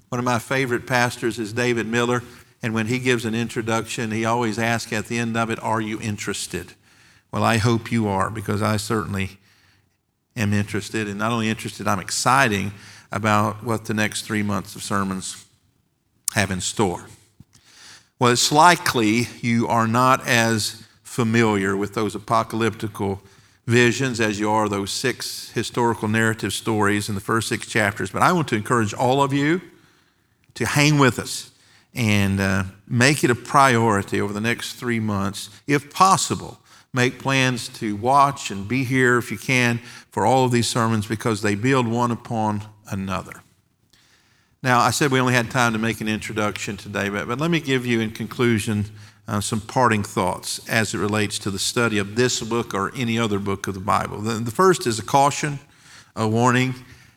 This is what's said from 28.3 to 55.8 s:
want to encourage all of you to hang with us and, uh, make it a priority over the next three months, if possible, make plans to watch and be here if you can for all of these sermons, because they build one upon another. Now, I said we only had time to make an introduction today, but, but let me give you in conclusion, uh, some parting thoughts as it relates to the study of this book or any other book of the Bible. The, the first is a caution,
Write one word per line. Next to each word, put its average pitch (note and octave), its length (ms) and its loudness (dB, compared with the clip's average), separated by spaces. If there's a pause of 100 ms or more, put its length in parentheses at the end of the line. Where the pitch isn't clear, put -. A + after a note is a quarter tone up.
want E3+ 180 0
to A#2+ 60 0
encourage G#2+ 380 0
all C3+ 300 2
of C3+ 100 0
you D3 260 0 (920)
to A#2 140 -4
hang D3 320 4
with B2+ 180 6
us - 320 -8 (460)
and, G2+ 440 2
uh, G2 240 0 (240)
make C3 360 4
it C#3 80 4
a A#2+ 40 2
priority A#2 840 2
over G2+ 100 -4
the G#2 100 -6
next A#2 320 -4
three A#2+ 260 -4
months, G2+ 500 -4 (160)
if C#3+ 260 -2
possible, E3 680 2 (340)
make B2 240 2
plans C3 500 0
to G#2 280 -6
watch C3+ 560 2
and G2 160 -8
be B2+ 160 0
here B2 340 4
if A2+ 140 -4
you G#2+ 60 -6
can A#2+ 420 2 (320)
for G2+ 140 0
all B2+ 200 4
of B2 60 0
these A#2+ 160 2
sermons, A2+ 400 0
because A2 340 -2
they G#2 140 0
build B2 320 2
one A#2 240 0
upon G#2+ 500 -4 (260)
another. F#2+ 540 -8 (1200)
Now, B2 180 4
I A#2+ 120 4
said C#3+ 200 2
we C3 80 4
only B2+ 140 2
had A#2+ 160 2
time A#2+ 240 2
to A2 60 -2
make A2+ 220 -2
an G#2+ 60 -4
introduction G#2+ 720 -4
today, G2+ 320 -4
but, G2 180 -4
but B2 120 -4
let D#3+ 100 0
me E3+ 100 2
give C3 280 -2
you A#2 120 2
in A2 120 -2
conclusion, A2 720 0 (420)
uh, G#2 140 -2
some A2 180 -4
parting A2 440 2
thoughts - 680 -2
as A2 240 0
it E2+ 60 -4
relates G#2 400 0
to - 100 -6
the F#2+ 80 -4
study A2+ 400 0
of G2+ 180 -2
this B2 260 2
book A#2 340 -4
or G2 200 -2
any A#2 220 -2
other G#2+ 220 0
book G2+ 280 -4
of G2+ 60 -4
the G2 60 -10
Bible. F#2+ 400 -2
The, A2 140 -4
the A2+ 180 -4
first F#3 340 4
is A2+ 140 0
a G#2+ 40 -8
caution, C#3+ 540 0 (580)